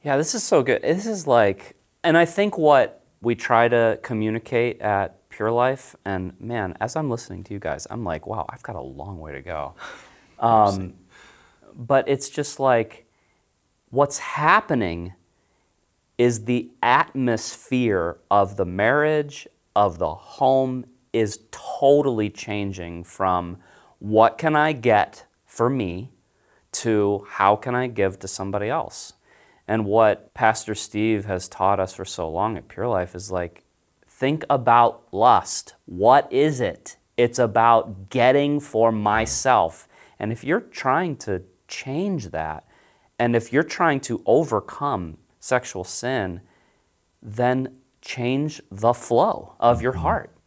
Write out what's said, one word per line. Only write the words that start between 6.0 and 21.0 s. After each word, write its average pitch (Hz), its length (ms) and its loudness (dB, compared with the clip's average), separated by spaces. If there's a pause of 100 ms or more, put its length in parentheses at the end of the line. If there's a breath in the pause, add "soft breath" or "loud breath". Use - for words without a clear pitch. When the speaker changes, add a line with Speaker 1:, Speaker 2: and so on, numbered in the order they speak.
Speaker 1:
and 92 360 -6
man, 107 400 -6
as 117 160 -6
I'm 151 140 -4
listening 92 340 -10
to 104 100 -14
you 101 60 -10
guys, - 300 -8
I'm 117 140 -10
like, 82 220 -8
"Wow, 107 220 -8
I've - 140 -20
got - 140 -12
a 78 40 -10
long 69 380 -14
way 76 140 -14
to 69 100 -14
go." 73 360 -10
Speaker 2:
<laughs> - 60 -18 (540 loud breath)
Speaker 1:
Um, 101 560 2 (800 soft breath)
but 131 340 0
it's 139 200 -2
just - 300 -8
like, 120 480 0 (840)
what's 143 280 0
happening 120 920 0 (1040)
is 117 280 2
the 123 240 -2 (120)
atmosphere 120 1400 0 (120)
of 98 260 2
the 98 80 0
marriage, 143 840 0 (300)
of 98 220 2
the 82 160 -2
home, 131 680 0 (280)